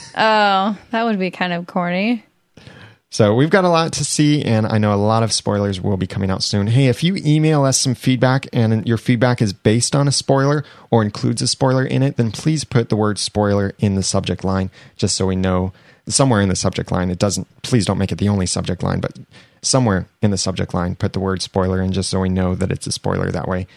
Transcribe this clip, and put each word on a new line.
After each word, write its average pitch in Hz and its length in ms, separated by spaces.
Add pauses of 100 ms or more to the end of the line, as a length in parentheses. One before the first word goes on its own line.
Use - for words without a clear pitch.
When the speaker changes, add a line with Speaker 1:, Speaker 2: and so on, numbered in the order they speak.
(180)
Speaker 1:
Oh, 208 600 (140)
that 226 120
would 220 160
be 185 120
kind 180 220
of 175 140
corny. 190 580 (880)
Speaker 2:
So 107 220
we've 143 140
got 185 160
a 180 40
lot 165 240
to - 120
see, 147 360
and 110 240
I 110 120
know 107 160
a - 20
lot 110 260
of 107 120
spoilers 101 480
will 101 160
be 92 100
coming 95 240
out 95 120
soon. 101 240
Hey, 131 200
if 123 160
you 185 140
email 156 480
us 131 120
some 131 160
feedback 127 600
and 110 340
your 117 100
feedback 123 440
is 104 100
based 113 460
on 143 100
a 139 60
spoiler 139 500 (260)
or 117 120
includes 113 400
a 127 60
spoiler 131 380
in 131 180
it, 139 120
then 113 160
please 156 320
put 117 240
the - 80
word 104 240
spoiler 101 600
in 101 160
the 95 80
subject 92 420
line, 95 240 (260)
just - 220
so 98 80
we 95 100
know, 92 380 (340)
somewhere 113 320
in 101 80
the 92 80
subject - 340
line. 90 200
It 90 100
doesn't, 98 280 (160)
please 110 220
don't 95 120
make 95 160
it 85 40
the 98 120
only 98 160
subject 90 360
line, 90 200
but - 160 (440)
somewhere 104 460 (140)
in 107 100
the 95 60
subject 92 360
line, 90 220
put - 160
the - 80
word 95 220
spoiler 92 400
in, 95 100
just 92 180
so 95 120
we 92 80
know 92 260
that - 160
it's - 160
a 98 60
spoiler. 92 360
That 90 200
way, 92 280